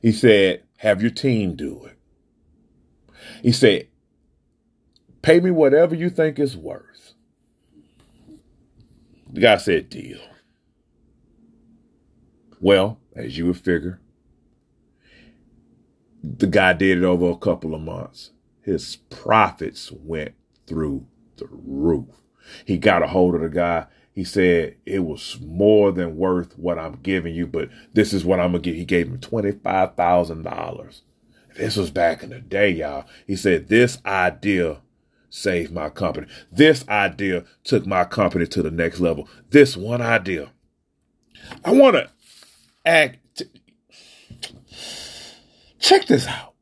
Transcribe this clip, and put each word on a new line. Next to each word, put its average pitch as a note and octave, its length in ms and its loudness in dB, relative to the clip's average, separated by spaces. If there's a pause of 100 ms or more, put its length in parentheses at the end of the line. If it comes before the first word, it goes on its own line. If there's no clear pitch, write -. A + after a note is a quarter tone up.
He A2+ 120 2
said, G#2 500 4 (140)
"Have G#2 260 0
your A2+ 80 0
team G#2+ 460 -2
do - 280 -12
it." - 140 -20 (1400)
He B2 80 2
said, A2 380 2 (1300)
"Pay E3 200 4
me F#3 100 0
whatever D#3+ 460 4
you E3+ 140 -4
think D#3 280 -2
it's C#3 160 -2
worth." - 600 -18 (2250)
The - 80 -6
guy A2 160 8
said, - 340 -2
"Deal." - 300 -16 (2500)
Well, G2 400 2 (160)
as A#1 200 -10
you E2+ 100 -4
would F2+ 120 0
figure, F2 420 -4 (2250)
the D#2+ 240 -2
guy F#2 260 4
did F2+ 260 2
it F2+ 60 0
over F2+ 260 2
a E2+ 60 -4
couple E2 380 -4
of D#2+ 60 -12
months. - 500 -14 (320)
His - 320 -6 (160)
profits - 800 -2
went D#2 440 -12 (340)
through D2 400 -8 (280)
the - 140 -16
roof. - 640 -4 (500)
He F2+ 140 -2
got F2 240 4
a D2+ 60 -2
hold F2+ 260 2
of D#2+ 80 -2
the E2 80 -4
guy. E2+ 360 -2 (280)
He F#2 100 -8
said, F2 520 0 (100)
"It G2 140 -4
was - 400 -10
more G2 520 4
than E2+ 240 -6
worth F2+ 420 -4
what E2+ 200 -4
I'm D#2+ 240 -12
giving E2+ 320 -4
you, E2+ 120 -4
but - 220 -8 (240)
this G#2 220 2
is F2 100 -2
what F2+ 160 2
I'm F2 120 0
gonna F2 100 -2
give." E2+ 120 -4
He E2+ 120 -10
gave F2 200 0
him - 140 -12
twenty-five G2 760 -4
thousand E2+ 480 0
dollars. - 580 -12 (540)
This - 200 -4
was F2+ 140 -2
back E2+ 320 0
in - 80 -16
the B1+ 100 -18
day, G2 300 0
y'all. D2 340 -6 (220)
He G2 100 -6
said, F2+ 320 0
"This B2 380 4
idea F2+ 720 -2 (480)
saved F2 440 -4
my D#2 180 -8
company. D2+ 360 -6 (240)
This C3+ 380 4
idea G2 560 -2 (200)
took A2 220 0
my F#2 180 0
company F2 420 -2
to - 160 -4
the D#2 80 -4
next E2 280 -4
level. E2 300 -2 (220)
This C#3 260 6
one A2+ 240 -6
idea." G2 520 -4 (1080)
I E3+ 100 0
wanna B3+ 380 6 (760)
act, D#3 560 0 (2250)
check - 280 4
this C#3 200 2
out. - 360 -14